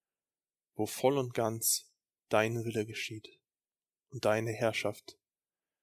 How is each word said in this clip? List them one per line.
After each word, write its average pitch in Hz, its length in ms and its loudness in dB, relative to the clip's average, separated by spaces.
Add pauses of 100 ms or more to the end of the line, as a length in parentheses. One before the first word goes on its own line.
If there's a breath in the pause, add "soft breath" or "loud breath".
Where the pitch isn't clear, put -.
(760)
wo 107 100 -2
voll 135 320 2
und 127 160 -2
ganz 113 560 0 (400)
dein 113 360 2
Wille 113 200 0
geschieht - 540 -10 (720)
und 123 160 -4
deine 110 260 2
Herrschaft - 640 -2 (640)